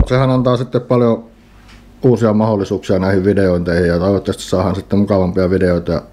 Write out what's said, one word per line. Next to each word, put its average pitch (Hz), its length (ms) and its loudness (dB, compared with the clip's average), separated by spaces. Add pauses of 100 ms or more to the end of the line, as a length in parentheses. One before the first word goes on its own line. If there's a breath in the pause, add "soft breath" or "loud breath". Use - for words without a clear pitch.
sehän 131 240 0
antaa 127 260 0
sitten 123 240 -4
paljon 120 440 0 (800 loud breath)
uusia 113 300 2
mahdollisuuksia 104 640 0
näihin 92 260 0
videointeihin 90 640 2
ja 85 100 0
toivottavasti 95 440 -2
saadaan 92 320 -2
sitten 98 240 -4
mukavampia 92 520 0
videoita 87 520 0 (100)